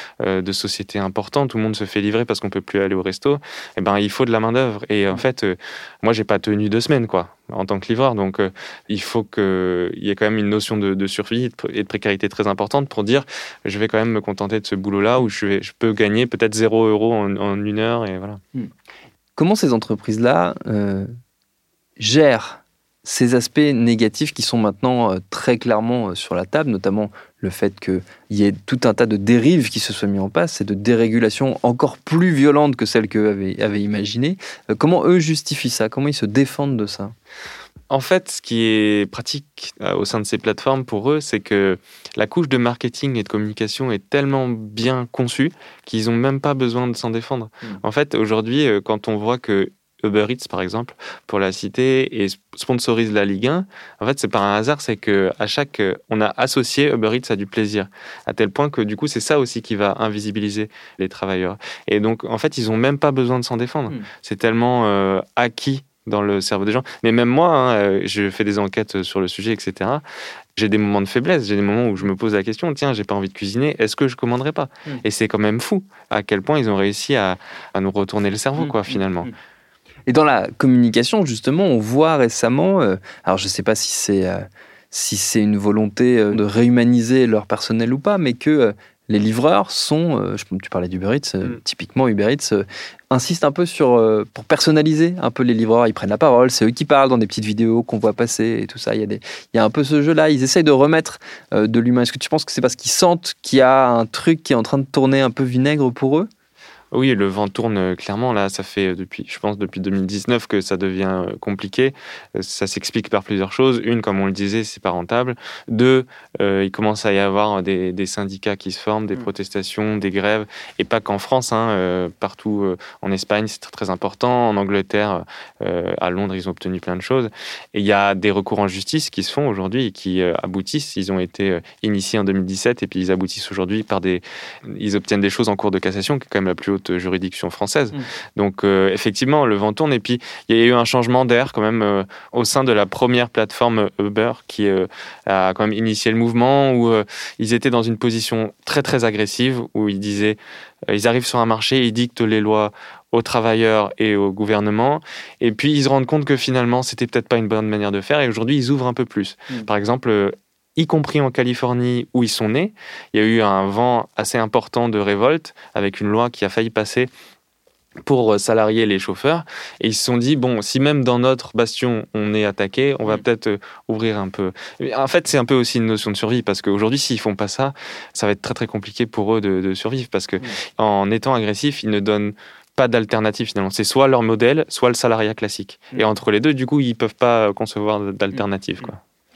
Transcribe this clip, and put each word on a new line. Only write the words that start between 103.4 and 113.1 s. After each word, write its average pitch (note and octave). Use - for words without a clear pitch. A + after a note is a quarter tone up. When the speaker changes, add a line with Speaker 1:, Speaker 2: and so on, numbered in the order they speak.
Speaker 2:
qu'il -
y C3
a C3
un A#2
truc D#3+
qui C#3+
est -
en A2+
train C#3
de C3+
tourner C3+
un C3
peu C3
vinaigre C3
pour C3+
eux ? G#3
Speaker 1:
Oui, C3
le G2+
vent G2
tourne, A2
euh, F#2
clairement. A#2
Là, G2+
ça G2
fait, F#2+
euh, F2+
depuis, -
je -
pense, G#2
depuis G2
deux F#2+
mille F#2+
dix-neuf G#2
que G2+
ça F#2
devient, F#2+
euh, G2+
compliqué. G#2
Euh, F#2+
ça -
s'explique -